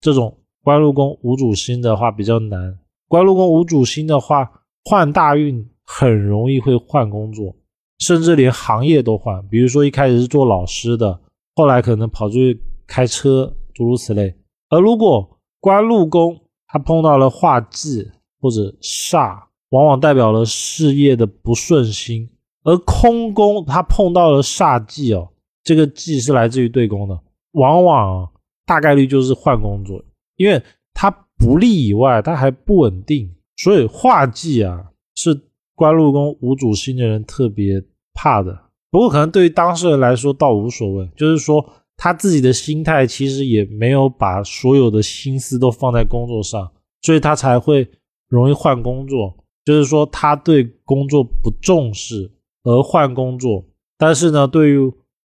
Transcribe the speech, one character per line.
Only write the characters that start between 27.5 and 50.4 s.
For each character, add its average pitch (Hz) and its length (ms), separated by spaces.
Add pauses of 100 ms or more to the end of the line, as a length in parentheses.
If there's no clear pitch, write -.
往 156 300
往 104 380
啊， 87 80 (360)
大 165 140
概 147 140
率 139 140
就 135 140
是 127 120
换 123 260
工 101 240
作， 98 200 (320)
因 190 120
为 170 140 (320)
他 196 160 (280)
不 120 200
利 185 300
以 101 60
外， 117 280
他 160 140
还 135 140
不 185 280
稳 101 260
定， 113 300 (240)
所 185 220
以 117 60
化 180 400
忌 123 380
啊， 90 280 (240)
是 151 240 (360)
官 156 180
禄 156 180
宫 143 300
无 127 140
主 123 180
星 131 220
的 123 120
人 107 160
特 127 240
别 98 360 (300)
怕 120 280
的。 92 160 (320)
不 175 100
过 240 100
可 143 80
能 156 120
对 180 160
于 165 40
当 170 260
事 170 140
人 143 100
来 127 160
说 135 180
倒 135 200
无 107 160
所 110 240
谓， 92 240
就 156 120
是 160 80
说 151 260 (340)
他 175 160
自 185 180
己 151 80
的 127 140
心 156 300
态 151 220
其 135 220
实 135 180
也 107 200
没 107 240
有 135 180
把 101 340
所 131 340
有 127 140
的 107 140
心 135 360
思 127 200
都 127 100
放 123 220
在 117 120
工 120 220
作 117 160
上， 98 300 (300)
所 165 120
以 156 60
他 151 160
才 123 240
会 139 280 (400)
容 123 220
易 143 40
换 135 280
工 127 240
作， 117 300 (300)
就 147 80
是 151 120
说 151 220
他 147 280
对 147 280 (220)